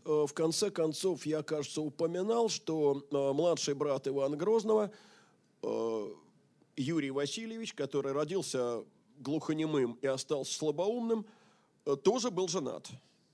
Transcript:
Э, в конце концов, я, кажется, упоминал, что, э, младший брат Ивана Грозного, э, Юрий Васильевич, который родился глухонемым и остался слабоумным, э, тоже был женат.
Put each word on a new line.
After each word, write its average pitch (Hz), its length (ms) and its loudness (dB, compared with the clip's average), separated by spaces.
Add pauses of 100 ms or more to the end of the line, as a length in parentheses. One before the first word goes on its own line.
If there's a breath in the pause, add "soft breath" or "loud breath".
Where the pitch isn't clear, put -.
Э, 151 240 2
в 143 60 -12
конце 165 360 0
концов, 160 560 -2
я, 156 160 -2
кажется, 151 380 -4
упоминал, 175 680 0
что, 147 640 2
э, 139 220 2
младший 151 420 2
брат 139 320 -2
Ивана 139 300 0
Грозного, 214 560 2 (680 loud breath)
э, 110 520 -2 (640)
Юрий 143 340 0
Васильевич, 220 640 -4
который 139 380 -2
родился 139 720 -2 (340)
глухонемым 147 840 0
и 135 60 0
остался 135 480 -2
слабоумным, 220 720 0 (600 soft breath)
э, 139 100 2
тоже 220 340 4
был 185 160 0
женат. 160 420 -4 (460 soft breath)